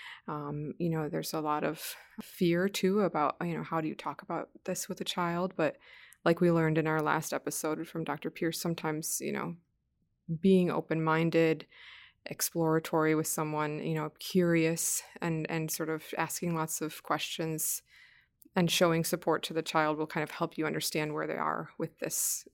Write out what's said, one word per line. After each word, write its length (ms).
Um, 520
you 100
know, 220
there's 240
a 60
lot 240
of 320
fear, 440
too, 340
about, 420
you 120
know, 100
how 180
do 60
you 60
talk 280
about 260
this 240
with 140
a 20
child? 500
But 220
like 160
we 100
learned 280
in 80
our 160
last 320
episode 520
from 180
Doctor 260
Pierce, 280
sometimes, 600
you 120
know, 240
being 300
open-minded, 960
exploratory 880
with 120
someone, 540
you 140
know, 240
curious 840
and, 300
and 200
sort 200
of 120
asking 380
lots 260
of 220
questions 800
and 140
showing 340
support 380
to 100
the 100
child 360
will 80
kind 180
of 60
help 260
you 80
understand 480
where 140
they 80
are 420
with 220
this 560